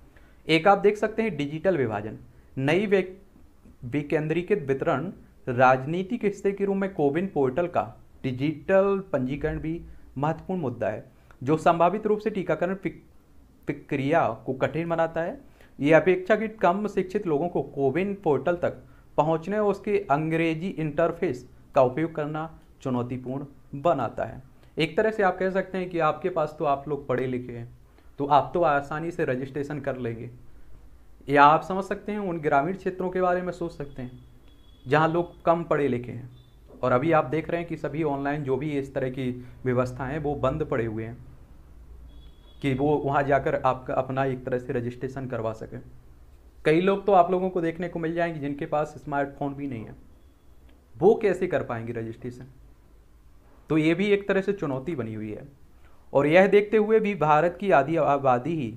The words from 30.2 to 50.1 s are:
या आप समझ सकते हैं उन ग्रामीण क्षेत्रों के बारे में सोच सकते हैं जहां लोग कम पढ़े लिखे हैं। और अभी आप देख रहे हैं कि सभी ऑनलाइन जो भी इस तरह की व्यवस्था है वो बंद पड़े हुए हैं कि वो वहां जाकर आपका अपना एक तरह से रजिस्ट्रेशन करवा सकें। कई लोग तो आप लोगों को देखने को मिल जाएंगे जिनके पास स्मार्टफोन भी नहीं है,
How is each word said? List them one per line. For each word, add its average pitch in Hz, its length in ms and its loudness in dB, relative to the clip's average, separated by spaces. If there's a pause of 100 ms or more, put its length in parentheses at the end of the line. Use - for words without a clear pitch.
या 143 160 8
आप 156 180 8
समझ 190 220 -4
सकते 202 280 -8
हैं 208 80 -6
उन 175 180 -4
ग्रामीण 151 380 2
क्षेत्रों 185 340 -4
के 185 100 -2
बारे 180 220 2
में 180 100 -6
सोच 170 200 -8
सकते 143 300 -12
हैं 123 220 -14 (640)
जहां 156 240 4
लोग 170 320 -2
कम 170 200 2
पढ़े 147 240 2
लिखे 120 240 -4
हैं। 117 180 -12 (520)
और 123 100 2
अभी 143 200 4
आप 151 120 6
देख 156 260 -4
रहे 170 100 -2
हैं 165 80 -8
कि 160 80 -6
सभी 151 260 -6
ऑनलाइन 143 420 -2
जो 131 120 0
भी 151 140 -4
इस 139 240 -4
तरह 131 160 -2
की 127 200 -4 (340)
व्यवस्था 127 420 0
है 143 120 -6
वो 147 180 -4
बंद 131 280 -2
पड़े 123 220 -2
हुए 110 180 -6
हैं 117 120 -12 (1500)
कि 139 120 0
वो 143 220 2
वहां 139 300 0
जाकर 139 300 2
आपका 131 380 -2
अपना 131 300 -2
एक 131 200 -4
तरह 127 140 -2
से 123 140 -6
रजिस्ट्रेशन 127 540 -6
करवा 113 260 -4
सकें। 117 280 -12 (840)
कई 156 160 4
लोग 196 260 2
तो 208 60 6
आप 180 180 8
लोगों 185 200 0
को 185 100 -2
देखने 165 280 -4
को 170 100 -8
मिल 165 160 -4
जाएंगे 170 260 -2
जिनके 143 260 -6
पास 151 320 -2
स्मार्टफोन 143 560 -4
भी 143 120 -8
नहीं 113 180 -8
है, 131 100 -14 (1000)